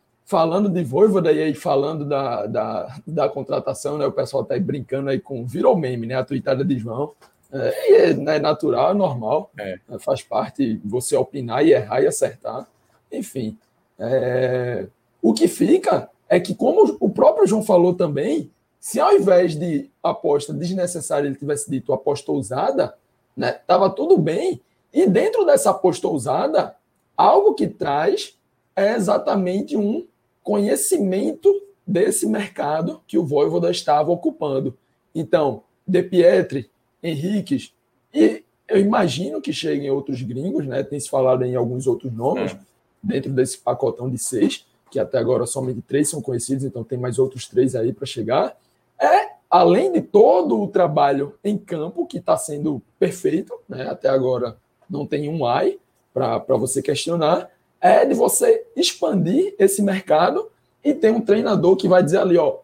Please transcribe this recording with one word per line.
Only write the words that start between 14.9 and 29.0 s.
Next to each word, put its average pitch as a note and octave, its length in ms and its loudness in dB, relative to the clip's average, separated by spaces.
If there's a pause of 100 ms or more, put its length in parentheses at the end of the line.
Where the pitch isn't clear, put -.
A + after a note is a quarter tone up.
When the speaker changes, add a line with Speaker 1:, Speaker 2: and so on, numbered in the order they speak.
Speaker 1:
o A3 120 4
que D#4+ 140 2
fica - 600 0 (180)
é F3 120 4
que, F3+ 160 -4
como E4+ 440 4
o G#3 100 0
próprio - 380 2
João G#3+ 160 0
falou F3+ 300 4
também, F3 560 -2 (300)
se - 200 -6
ao F4 140 2
invés F3+ 420 4
de D3+ 340 -4 (120)
aposta D3+ 520 -2
desnecessária E3 720 -4
ele C3+ 80 -4
tivesse C#3+ 340 -6
dito C#3 220 -4
aposta D3 400 -2
ousada, E3 600 -2 (420)
né, B2 160 -2 (160)
tava F#3 220 4
tudo D#4 280 4
bem. G#3+ 440 -2 (320)
E E4+ 140 4
dentro F#4+ 360 2
dessa D4 280 4
aposta - 360 0
ousada, E3+ 680 -2 (420)
algo - 380 6
que G#3 120 0
traz D#3+ 720 -2 (380)
é G3+ 200 2
exatamente G3 800 -2